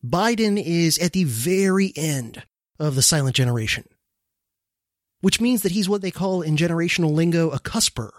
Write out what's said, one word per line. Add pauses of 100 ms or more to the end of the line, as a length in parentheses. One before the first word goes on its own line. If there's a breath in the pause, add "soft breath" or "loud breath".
Biden
is
at
the
very
end (360)
of
the
silent
generation, (1400)
which
means
that
he's
what
they
call
in
generational
lingo
a
cusper.